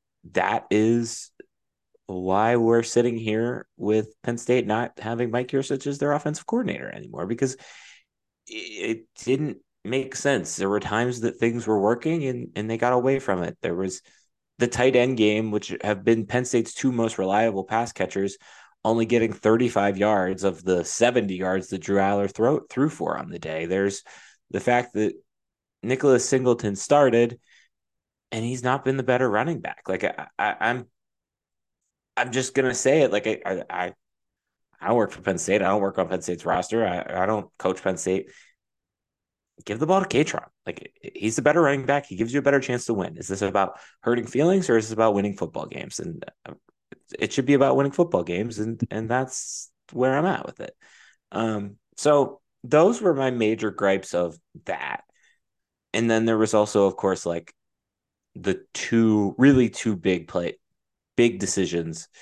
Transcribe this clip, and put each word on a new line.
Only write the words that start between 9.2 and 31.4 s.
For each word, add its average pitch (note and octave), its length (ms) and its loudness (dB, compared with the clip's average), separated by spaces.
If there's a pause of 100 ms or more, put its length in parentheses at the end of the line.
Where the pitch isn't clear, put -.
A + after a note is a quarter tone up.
didn't C3+ 340 -2 (260)
make C3 300 -4
sense. B2+ 420 -2
There F#2+ 120 -2
were G2+ 120 0
times A#2 420 -2
that - 160 -4
things A#2 280 -2
were G#2+ 140 2
working C#3 440 0
and, B2 300 -6
and G#2+ 160 -4
they A2+ 80 -4
got B2 140 2
away B2+ 260 2
from F#2+ 240 -2
it. E2 200 -6
There F2 120 -4
was F#2+ 260 -4 (580)
the B2 100 2
tight B2+ 260 2
end B2 220 4
game, G#2+ 340 2
which G#2 320 -4
have G2+ 220 -2
been A2+ 220 4
Penn B2 180 0
State's A#2 300 -2
two C3 180 0
most A#2 260 -2
reliable G2 460 0
pass A#2 280 -4
catchers, G2 440 -4 (480)
only A2+ 220 2
getting A2+ 260 2
thirty-five A2 640 2
yards F#2+ 480 0
of F#2+ 200 -2
the F2+ 200 2
seventy A2+ 520 0
yards F#2 320 -2
that G2 100 -6
Drew G2 220 0
Aller G2+ 280 0
throw, B2 400 0
threw C#3 200 0
for D#2+ 280 -4
on C#2 140 -10
the F3 80 -10
day. D#3 280 -6
There's G2+ 360 0 (480)
the - 100 -4
fact B2 340 0
that G#2+ 200 0 (680)
Nicholas C3 460 4
Singleton A#2+ 480 2
started, A#2+ 640 4 (920)
and A2+ 140 -6
he's B2 180 -6
not C3 220 0
been C3+ 120 0
the C3 60 -2
better B2 260 2
running A#2+ 320 0
back. - 280 -10
Like, F#2 160 -2
I, D2+ 220 -4 (120)
I, G2+ 220 -2
I'm, A#2+ 260 -2 (1300)